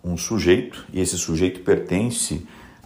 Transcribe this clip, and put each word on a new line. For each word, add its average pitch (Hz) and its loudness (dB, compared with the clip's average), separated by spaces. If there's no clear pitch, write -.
um 87 -4
sujeito, 90 2
e 92 -2
esse 92 0
sujeito 87 0
pertence - 0